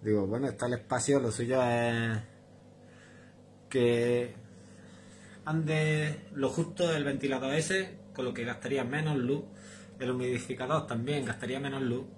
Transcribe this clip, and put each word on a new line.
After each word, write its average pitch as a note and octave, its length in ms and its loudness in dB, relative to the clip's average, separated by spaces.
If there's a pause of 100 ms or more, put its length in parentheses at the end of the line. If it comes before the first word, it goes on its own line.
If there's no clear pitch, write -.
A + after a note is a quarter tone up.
digo, G#2 240 2
bueno, A#2+ 200 0
está B2 200 -2
el B2 60 0
espacio, B2+ 460 2
lo A#2+ 120 0
suyo A#2+ 320 2
es A#2 560 2 (1500)
que A#2+ 680 4 (1080)
ande D#3 880 2
lo C3+ 160 2
justo E3 460 0
el D3 80 0
ventilador C3+ 520 0
ese, F#3+ 440 0 (140)
con B2+ 120 -4
lo A#2+ 80 -2
que A#2+ 100 -4
gastaría B2+ 400 -2
menos D3 340 0
luz, C3 280 0 (540)
el B2+ 120 -2
humidificador B2+ 720 -2
también B2+ 400 -2
gastaría A#2+ 340 -4
menos C3+ 220 -4
luz B2+ 240 0 (120)